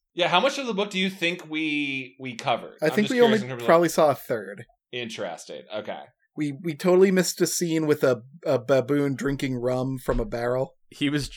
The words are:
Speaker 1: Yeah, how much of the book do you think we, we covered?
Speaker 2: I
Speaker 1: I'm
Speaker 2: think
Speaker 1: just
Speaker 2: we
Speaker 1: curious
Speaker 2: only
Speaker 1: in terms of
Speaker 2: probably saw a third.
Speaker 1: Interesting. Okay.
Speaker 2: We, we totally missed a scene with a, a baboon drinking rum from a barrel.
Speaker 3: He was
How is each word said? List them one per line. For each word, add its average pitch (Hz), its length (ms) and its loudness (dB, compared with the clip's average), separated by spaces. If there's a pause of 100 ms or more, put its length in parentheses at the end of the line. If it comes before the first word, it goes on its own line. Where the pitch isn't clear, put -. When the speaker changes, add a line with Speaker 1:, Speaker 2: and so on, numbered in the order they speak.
(160)
Speaker 1:
Yeah, 170 120 0
how 170 140 4
much 277 160 0
of 277 100 -6
the 226 60 -2
book 202 160 -2
do 185 100 -4
you 190 100 2
think 170 400 -4
we, 147 720 -4
we 127 160 -10
covered? 117 460 -4
Speaker 2:
I 156 60 0
Speaker 1:
I'm - 40 2
Speaker 2:
think 208 160 2
Speaker 1:
just - 40 -2
Speaker 2:
we 247 60 0
Speaker 1:
curious 226 240 6
Speaker 2:
only - 40 -8
Speaker 1:
in - 60 -8
terms 120 100 -8
of 117 60 -2
Speaker 2:
probably 170 220 6
saw 160 200 4
a 131 60 2
third. 101 500 -8 (260)
Speaker 1:
Interesting. 101 720 -8 (120)
Okay. 101 280 -8 (340)
Speaker 2:
We, 151 160 -2
we 156 240 -6
totally 185 360 4
missed 185 300 0
a 170 60 4
scene 160 400 0
with 147 160 2
a, 123 200 2 (220)
a 135 140 2
baboon 135 560 2
drinking 135 420 -2
rum 127 400 -2
from 131 220 -2
a 117 60 -2
barrel. 123 500 -4 (140)
Speaker 3:
He 143 200 -2
was 143 280 -2